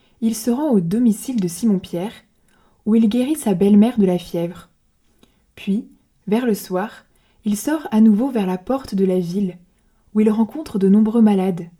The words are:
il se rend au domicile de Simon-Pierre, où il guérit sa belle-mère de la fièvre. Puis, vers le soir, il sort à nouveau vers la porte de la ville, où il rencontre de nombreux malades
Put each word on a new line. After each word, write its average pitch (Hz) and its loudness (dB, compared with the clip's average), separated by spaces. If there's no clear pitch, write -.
il 226 -2
se - -6
rend 285 -2
au 214 2
domicile 214 0
de 180 -2
Simon-Pierre, 185 -4
où 214 2
il 226 4
guérit 247 -2
sa 214 -2
belle-mère 208 4
de 196 2
la 180 0
fièvre. 175 -8
Puis, 208 -6
vers 226 0
le 220 0
soir, 190 -8
il 208 -2
sort 294 -6
à 220 2
nouveau 220 4
vers 202 -2
la 185 -4
porte 262 -6
de 196 0
la 185 0
ville, 180 -4
où 208 2
il 214 4
rencontre 220 -4
de 196 4
nombreux 220 4
malades 190 2